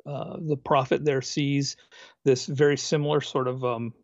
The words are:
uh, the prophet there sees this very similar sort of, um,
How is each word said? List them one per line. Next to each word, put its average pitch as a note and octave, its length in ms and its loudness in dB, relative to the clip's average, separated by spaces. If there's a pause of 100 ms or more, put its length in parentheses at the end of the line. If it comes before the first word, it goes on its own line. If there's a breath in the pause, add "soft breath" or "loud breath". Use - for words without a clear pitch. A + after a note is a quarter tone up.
uh, - 340 -10
the D3+ 160 -2
prophet C3+ 480 2
there C3+ 180 2
sees C#3 540 -2 (460 soft breath)
this C3 240 2
very C#3+ 320 4
similar D3 420 0
sort C3 280 -2
of, B2+ 160 -4
um, A#2 280 -4 (120)